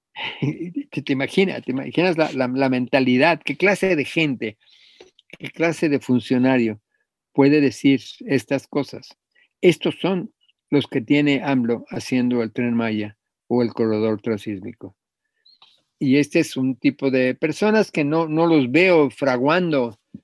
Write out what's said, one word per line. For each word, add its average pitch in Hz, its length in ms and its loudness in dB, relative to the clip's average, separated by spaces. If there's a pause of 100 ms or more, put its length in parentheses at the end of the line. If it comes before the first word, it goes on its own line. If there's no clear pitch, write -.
(160)
<laughs> - 720 -8
Te, 156 120 -8
te 143 120 -4
imaginas, 135 500 -2
te - 80 -6
imaginas 143 460 -2
la, 156 140 0
la, 131 160 -2
la 131 220 0
mentalidad, 127 760 2
qué 143 120 -6
clase 190 400 2
de 139 100 -2
gente, 127 520 -4 (800)
qué - 120 -14
clase 165 400 -2
de 139 100 0
funcionario 123 840 0 (520)
puede 143 280 4
decir 135 400 2 (240)
estas 139 420 -4
cosas. - 480 -8 (460)
Estos 180 400 2
son 185 320 -4 (380)
los 143 160 2
que 135 140 -4
tiene 143 420 2
amlo 123 460 0
haciendo 123 520 -2
el 110 100 -6
Tren 120 220 -2
Maya 107 440 -4 (300)
o 123 140 0
el 117 120 -2
corredor 110 480 0
transísmico. 104 760 -8 (1040)
Y 139 180 2
este 147 220 2
es 151 180 -2
un 131 200 -2
tipo 139 340 -2
de 127 240 0
personas 208 560 0
que 160 120 -2
no, 156 240 -2
no 156 200 0
los 143 240 2
veo 160 400 4
fraguando 135 880 0 (240)